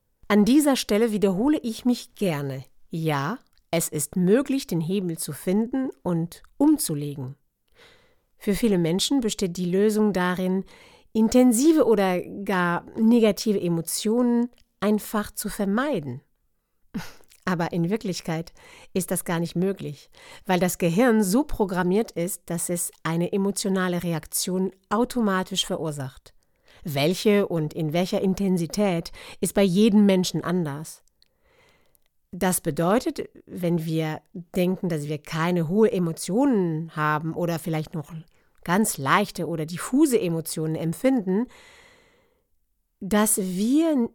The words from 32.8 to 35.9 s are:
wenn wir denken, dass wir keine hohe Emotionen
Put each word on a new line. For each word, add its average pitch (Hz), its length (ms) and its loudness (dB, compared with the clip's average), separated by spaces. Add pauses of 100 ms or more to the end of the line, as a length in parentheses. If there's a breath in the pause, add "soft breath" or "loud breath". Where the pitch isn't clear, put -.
wenn 170 400 -2
wir 160 360 -4 (120)
denken, 180 560 -2
dass 147 180 -4
wir 151 120 -6
keine 165 500 -2
hohe 208 200 4
Emotionen 175 1040 0